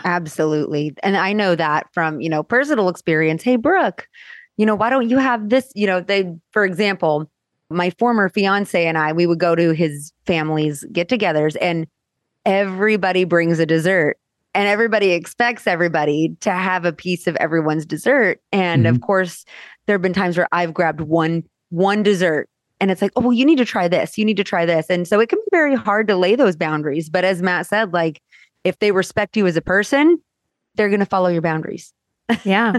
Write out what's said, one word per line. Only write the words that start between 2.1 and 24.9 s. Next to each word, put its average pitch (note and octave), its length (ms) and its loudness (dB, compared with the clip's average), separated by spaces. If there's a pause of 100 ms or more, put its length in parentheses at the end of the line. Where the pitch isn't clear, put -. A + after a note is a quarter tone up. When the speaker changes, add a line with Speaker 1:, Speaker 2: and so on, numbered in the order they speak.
Speaker 1:
you D#3+ 80 -4
know, D#3 140 -2
personal B3 440 0
experience. D#3+ 540 0
"Hey, B3 140 2
Brooke, C#4 520 0 (500)
you G#3+ 100 2
know, G#3+ 80 2
why G#3+ 160 -2
don't B3+ 180 0
you B3+ 80 2
have A#3+ 320 0
this?" B3+ 240 0
You G#3 140 0
know, F#3 120 0
they, F#3+ 320 -2 (220)
for G#3+ 100 2
example, F3 680 0 (420)
my F3 260 0
former A3+ 320 2
fiance G3 560 0
and D#3+ 140 0
I, D#3 140 0
we E3+ 120 2
would E3+ 140 0
go E3+ 160 2
to E3+ 160 2
his D3+ 420 -4 (140)
family's D#3 680 -2
get-togethers E3+ 680 0
and E3+ 280 -2 (580)
everybody F#3+ 760 0
brings E3+ 360 2
a E3 60 2
dessert D#3+ 520 0 (360)
and G3+ 140 0
everybody G#3 440 2
expects A3+ 560 -2
everybody E3 760 0
to G#3 100 -2
have F#3 340 -2
a E3+ 80 0
piece F3+ 340 -6
of E3 100 -2
everyone's D#3 480 -2
dessert. G#3+ 560 0 (100)
And E3+ 360 2
of A#2 80 2
Speaker 2:
Mm-hmm. A#2+ 80 -2
Speaker 1:
course, F#3 420 -2 (400)
there G#3 100 0
have F#3 60 -2
been F#3 120 0
times F3+ 240 -2
where F3 140 0
I've E3+ 220 -2
grabbed D#3+ 280 -2
one, E3 420 0 (260)
one G3 340 0
dessert F3 460 0 (300)
and G3 120 0
it's F3+ 100 -2
like, G3+ 140 0
"Oh, B3 60 0
well, B3 120 2
you A#3+ 100 2
need D4+ 140 6
to B3 80 2
try F#3+ 220 -2
this. E3+ 320 -2
You G#3+ 60 0
need G#3+ 120 0
to G3 60 -2
try F3+ 220 -2
this." E3 240 0
And F3 180 -2